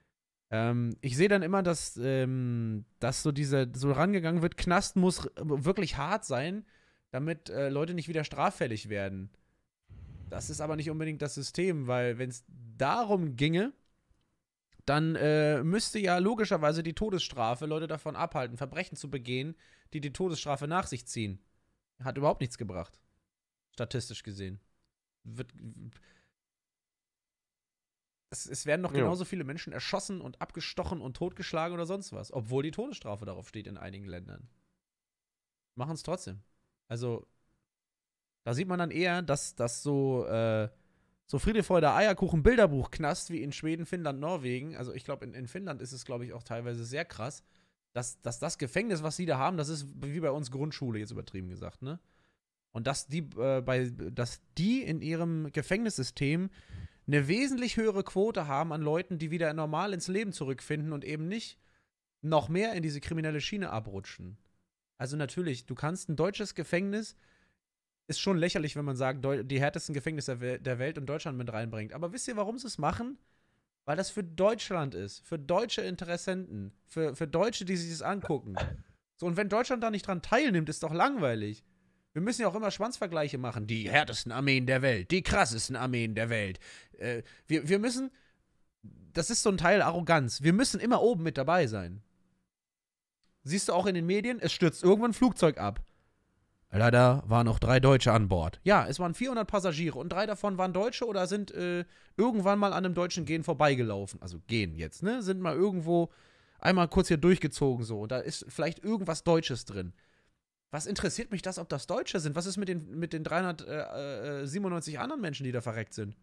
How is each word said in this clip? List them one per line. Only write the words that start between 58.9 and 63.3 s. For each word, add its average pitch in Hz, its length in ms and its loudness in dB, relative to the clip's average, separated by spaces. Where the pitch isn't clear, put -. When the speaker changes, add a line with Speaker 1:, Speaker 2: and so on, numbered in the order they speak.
Speaker 1:
die 156 140 -4
wieder 165 220 0
normal 160 380 -2
ins 175 160 -6
Leben 196 260 -2
zurückfinden 151 600 -4
und 143 100 -6
eben 151 240 -6
nicht 220 300 -8
noch 156 260 2
mehr 208 260 0
in 175 100 -4
diese 147 180 -4
kriminelle 156 400 -2